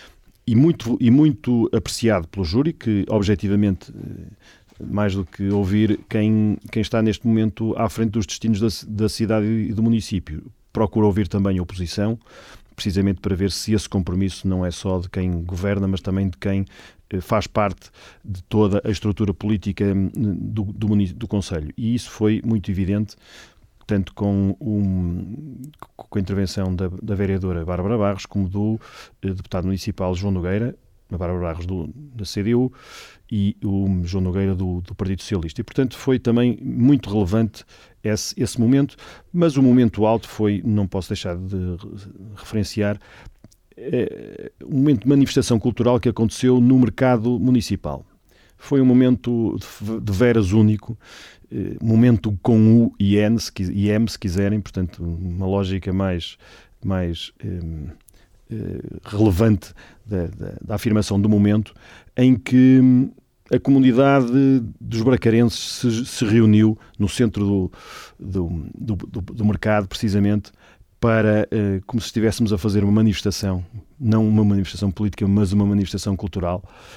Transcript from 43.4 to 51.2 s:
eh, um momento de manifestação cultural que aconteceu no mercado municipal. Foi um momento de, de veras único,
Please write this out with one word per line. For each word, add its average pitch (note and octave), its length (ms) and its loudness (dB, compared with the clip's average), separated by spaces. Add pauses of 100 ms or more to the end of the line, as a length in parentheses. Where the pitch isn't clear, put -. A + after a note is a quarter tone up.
eh, - 720 -6 (140)
um C3 140 -2
momento C#3 240 2
de B2 40 -8
manifestação C3+ 500 4
cultural A#2+ 400 2
que B2 120 0
aconteceu B2 500 2
no B2+ 180 6
mercado B2 600 2
municipal. G2+ 640 0 (520)
Foi C#3 240 0
um C3 40 4
momento A#2+ 720 2 (240)
de, A2 200 -6
de G#2+ 100 -4
veras A2 400 4
único, G#2+ 460 2 (540)